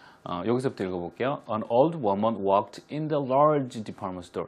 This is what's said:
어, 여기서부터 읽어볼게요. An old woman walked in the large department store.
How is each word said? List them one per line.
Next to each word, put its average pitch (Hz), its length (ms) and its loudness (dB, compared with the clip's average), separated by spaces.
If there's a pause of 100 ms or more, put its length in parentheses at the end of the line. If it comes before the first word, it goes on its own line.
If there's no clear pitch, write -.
(260)
어, 87 200 -6
여기서부터 123 380 0
읽어볼게요. 92 560 -4 (100)
An 110 200 -2
old 151 280 4
woman 107 380 0
walked 98 560 0
in 151 160 -4
the 147 160 0
large 135 600 2
department 92 440 -10
store. 87 200 -6